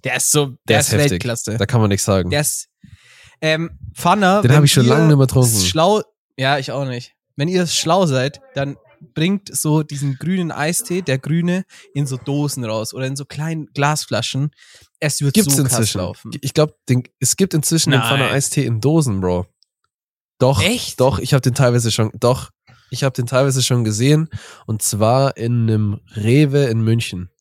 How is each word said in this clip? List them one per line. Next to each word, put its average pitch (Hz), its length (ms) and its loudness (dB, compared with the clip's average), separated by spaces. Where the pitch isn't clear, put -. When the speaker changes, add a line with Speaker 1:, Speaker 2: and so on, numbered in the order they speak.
Speaker 1:
Der 127 120 -2
ist - 160 -2
so, 147 140 2
Speaker 2:
Der 123 100 -12
Speaker 1:
der 110 120 0
Speaker 2:
ist - 80 -2
Speaker 1:
ist - 40 -2
Speaker 2:
heftig. 143 200 2
Speaker 1:
Weltklasse. 110 460 -6
Speaker 2:
Da 101 80 0
kann 117 140 0
man 107 80 2
nichts 98 160 0
sagen. 92 260 0
Speaker 1:
Der 143 100 0
ist, - 280 -6
ähm, 156 380 -2
Pfanne, 190 480 4
Speaker 2:
Den 120 80 4
Speaker 1:
wenn 135 60 8
Speaker 2:
hab 147 80 6
ich 143 80 4
schon 127 140 4
Speaker 1:
ihr 123 40 4
Speaker 2:
lange 156 180 4
nicht 151 80 6
mehr 135 100 4
getrunken. 123 380 2
Speaker 1:
schlau, 160 380 2
ja, 135 220 0
ich 131 140 -8
auch 139 120 -4
nicht. 123 300 -10
Wenn 143 120 -2
ihr 180 180 0
schlau 175 400 2
seid, 135 340 0
dann 139 220 -4
bringt 190 400 -2
so 156 280 0
diesen 143 360 -6
grünen 175 320 -2
Eistee, 180 520 -4
der 135 160 -2
grüne, 175 460 -2
in 143 140 -2
so 131 100 -6
Dosen 139 480 -4
raus 110 300 -6
oder 131 120 -6
in 135 100 -6
so 139 100 -8
kleinen 156 480 -8
Glasflaschen. 139 760 -2
Es 151 200 -2
wird 143 140 0
Speaker 2:
Gibt's 160 220 2
Speaker 1:
so 151 80 2
krass 127 60 0
Speaker 2:
inzwischen? 104 180 0
Speaker 1:
laufen. 90 320 -8
Speaker 2:
Ich - 140 -8
glaub, 156 200 2
den, 127 160 0
es - 160 -2
gibt 190 160 0
inzwischen 160 380 0
den 123 100 4
Speaker 1:
Nein. 117 80 -2
Speaker 2:
Pfanne 139 220 0
Eistee 139 340 -2
in 117 160 -2
Dosen, 135 400 0
Bro. 92 260 -2
Doch, 131 240 2
Speaker 1:
Echt? 214 380 -2
Speaker 2:
doch, 131 180 2
ich - 160 -2
hab 135 80 2
den 123 120 0
teilweise 120 360 2
schon, 110 280 -2
doch, 123 320 0
ich 127 140 -6
hab 135 100 0
den 123 120 -4
teilweise 131 360 0
schon 120 220 0
gesehen 135 440 2
und 110 160 -4
zwar 120 540 2
in 117 320 0
einem 107 320 0
Rewe 139 500 4
in 113 160 0
München. 110 500 -2